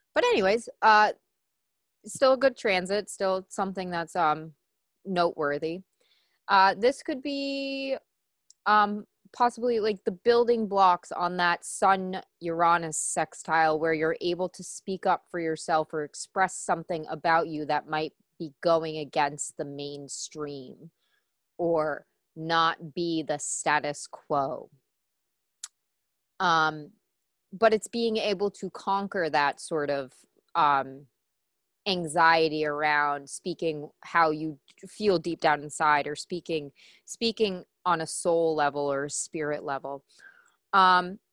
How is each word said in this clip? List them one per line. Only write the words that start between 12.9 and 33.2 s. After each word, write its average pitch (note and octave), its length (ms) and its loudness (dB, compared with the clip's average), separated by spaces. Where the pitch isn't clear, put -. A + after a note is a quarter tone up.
sextile D#3+ 840 0
where D#3+ 140 0
you're D#3 280 0
able F3 280 -2
to - 140 -16
speak - 420 -8
up F#3 240 2
for F3 100 -8
yourself D#3+ 540 -2
or D3+ 100 -4
express - 520 -4
something E3 540 -4
about E3 380 2
you D3+ 180 -6
that C#3+ 220 -2
might D#3 260 -4
be D#3 240 -10
going D#3+ 360 2
against D3 600 -4
the D3+ 80 -6
mainstream C#3+ 1300 -12
or D#3 480 -2
not E3 580 0
be E3 300 -2
the D3 140 -4
status D3 720 -2
quo. C#3 600 -4
Um, D#3 520 0
but A3 200 4
it's G#3+ 140 -4
being A#3 300 -2
able G3+ 340 -2
to - 200 -12
conquer G3 580 -4
that C#3+ 320 0
sort D3 280 -4
of, C#3 220 -6
um, C#3 500 2
anxiety E3 800 2
around D3 640 -2